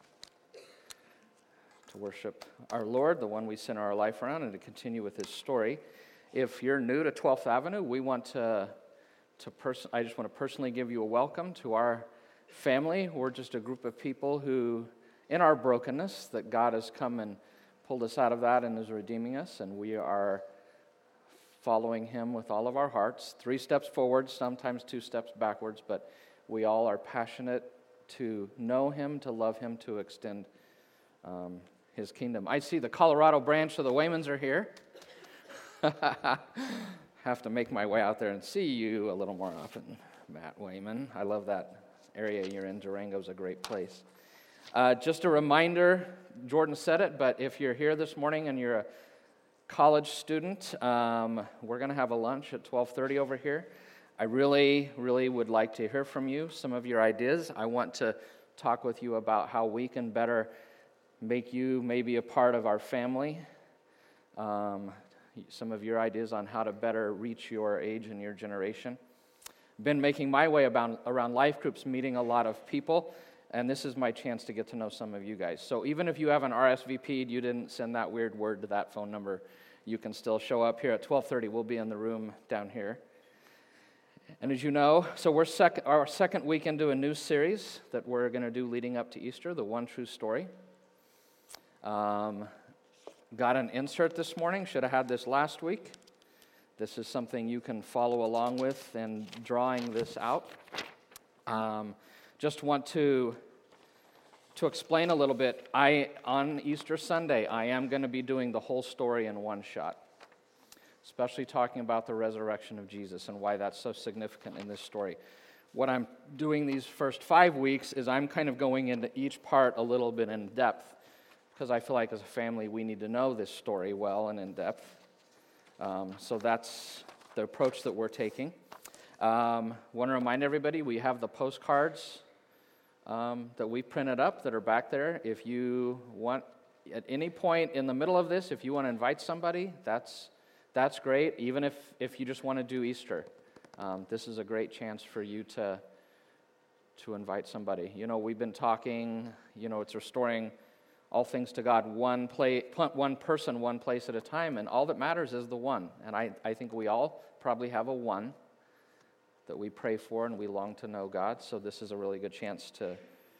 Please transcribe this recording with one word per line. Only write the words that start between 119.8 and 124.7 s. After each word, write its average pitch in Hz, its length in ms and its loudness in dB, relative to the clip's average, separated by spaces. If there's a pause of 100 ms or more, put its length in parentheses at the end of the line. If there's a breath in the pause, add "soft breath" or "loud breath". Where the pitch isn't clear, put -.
little 120 300 2
bit 113 160 0
in 107 200 -6
depth, 113 460 0 (640 loud breath)
'cause 123 140 -2
I 117 80 2
feel 131 140 -4
like 117 180 2
as 107 80 -6
a - 40 -14
family 113 440 -4
we 110 160 -4
need 107 160 -6
to 107 80 -6
know 127 260 2
this 107 160 -4
story 101 440 -4
well 101 340 0
and 107 100 -6
in 95 140 -8
depth. - 420 -6 (880 soft breath)